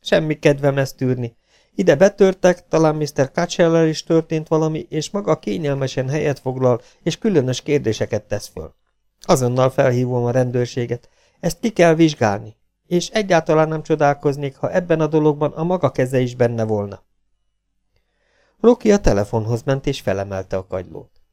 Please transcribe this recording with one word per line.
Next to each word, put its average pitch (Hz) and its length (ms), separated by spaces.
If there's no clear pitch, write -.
Semmi 156 380
kedvem 139 400
ezt 135 180
tűrni. 127 400
Ide 196 220
betörtek, 190 720
talán 156 280
mister 143 340
Cutchellel 165 560
is 156 160
történt 160 460
valami, 156 400
és 156 220
maga 202 280
kényelmesen 139 720
helyet 143 300
foglal, 127 420
és 165 160
különös 135 440
kérdéseket 113 640
tesz - 220
föl. - 280
Azonnal 127 500
felhívom 123 540
a 120 60
rendőrséget. 123 760
Ezt - 200
ki 226 100
kell 170 240
vizsgálni, 113 640
és 175 220
egyáltalán 160 600
nem 156 140
csodálkoznék, 143 760
ha - 160
ebben 170 280
a 156 60
dologban 151 460
a 160 120
maga 180 260
keze 131 280
is 123 160
benne 117 300
volna. 101 380
Rocky 220 320
a 202 80
telefonhoz 107 600
ment, 135 240
és 139 140
felemelte 98 560
a 92 100
kagylót. 92 540